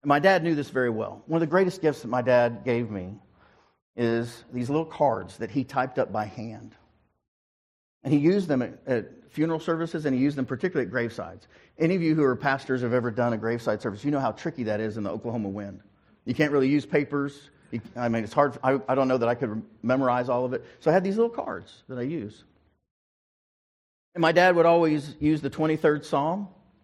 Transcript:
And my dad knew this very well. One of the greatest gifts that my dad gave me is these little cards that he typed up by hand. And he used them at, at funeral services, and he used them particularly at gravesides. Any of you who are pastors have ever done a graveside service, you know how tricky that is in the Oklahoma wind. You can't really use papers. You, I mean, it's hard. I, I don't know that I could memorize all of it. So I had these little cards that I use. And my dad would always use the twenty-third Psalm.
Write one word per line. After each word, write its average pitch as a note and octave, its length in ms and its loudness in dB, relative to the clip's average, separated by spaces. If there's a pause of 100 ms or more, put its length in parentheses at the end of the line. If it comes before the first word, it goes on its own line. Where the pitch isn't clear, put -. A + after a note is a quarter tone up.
And C#3+ 80 -4
my C#3+ 100 6
dad F3+ 240 4
knew E3 120 2
this C#3+ 140 -4
very B2+ 200 0
well. A2 380 -6
One E3 140 0
of E3 60 0
the C#3 40 -4
greatest F3+ 300 2
gifts D3+ 200 0
that A#2+ 60 -12
my B2 140 -2
dad A#2+ 420 2
gave A#2+ 260 -2
me G2 260 -8 (800)
is A#2 480 -2 (100)
these B2 160 -6
little D#3 160 0
cards A2+ 520 -2
that A2+ 140 -8
he C3+ 120 -2
typed C3 360 -4
up A#2 120 0
by G#2+ 140 -4
hand. A2 480 -14 (1300)
And C#3+ 80 0
he D3 80 4
used F3+ 280 4
them C3+ 140 2
at, G#2 260 -6
at A2+ 220 -2 (200)
funeral D#3+ 300 -2
services, E3 460 -4
and C3 100 2
he B2 60 2
used C#3+ 160 0
them C3 80 -2
particularly C3+ 420 -2
at - 40 -12
gravesides. G#2+ 560 -6 (300)
Any E3 180 2
of F3+ 60 0
you D#3+ 140 2
who D#3 80 2
are B2+ 120 4
pastors C3+ 460 -2
have A#2+ 120 0
ever A#2+ 180 0
done A#2+ 220 0
a A2 40 -4
graveside A2+ 440 -2
service, G#2+ 220 -6
you C#3+ 60 -2
know D3 100 0
how C3 120 0
tricky C#3+ 320 -8
that G#2+ 160 -2
is A2 180 -6
in G#2+ 60 -6
the F#2+ 80 -4
Oklahoma A2 380 -6
wind. G2+ 320 -10 (440)
You B2 80 -4
can't D3+ 180 2
really C3+ 180 4
use C#3+ 160 2
papers. C#3+ 640 -2 (200)
You, A#2 120 -6 (140)
I A#2+ 140 -2
mean, A2+ 140 0
it's G2+ 100 -10
hard. C#3+ 300 4
I, C3 240 2
I C3 80 2
don't C3+ 120 2
know B2 120 2
that A#2 100 2
I A#2+ 60 2
could A2 260 -4 (220)
memorize B2 460 2
all B2 160 0
of B2 80 -4
it. - 120 -6 (140)
So E3 100 2
I D#3 40 6
had F#3 100 4
these G3 120 -2
little A#3 140 2
cards - 600 -10
that B2+ 100 -8
I A#2+ 40 -4
use. B2+ 400 -8 (1700)
And F3 60 -2
my E3 100 4
dad F3 240 6
would E3 100 6
always D#3 540 4
use D3+ 220 2
the C#3 80 -4
twenty-third D#3 560 0
Psalm. E3 440 -2 (340)